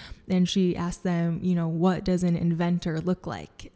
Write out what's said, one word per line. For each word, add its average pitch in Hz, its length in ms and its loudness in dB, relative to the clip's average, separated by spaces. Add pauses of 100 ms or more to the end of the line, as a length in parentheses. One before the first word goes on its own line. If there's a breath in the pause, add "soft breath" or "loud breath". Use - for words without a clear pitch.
(280 loud breath)
And 180 200 4
she 180 260 2
asked 175 300 -6
them, 170 360 0
you 180 140 0
know, 165 140 0
"What 180 360 2
does 180 200 2
an 175 100 4
inventor 170 640 0
look 160 280 -2
like?" - 460 -12